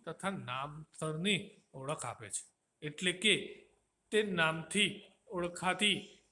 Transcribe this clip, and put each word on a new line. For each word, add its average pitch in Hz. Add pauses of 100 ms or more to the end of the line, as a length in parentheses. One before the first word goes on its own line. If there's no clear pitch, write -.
તથા 170
નામ 147 (100)
સ્થળની 165 (220)
ઓળખ 139
આપે 113
છે. - (380)
એટલે 156
કે 180 (460)
તે 214
નામથી 170 (240)
ઓળખાતી 180 (120)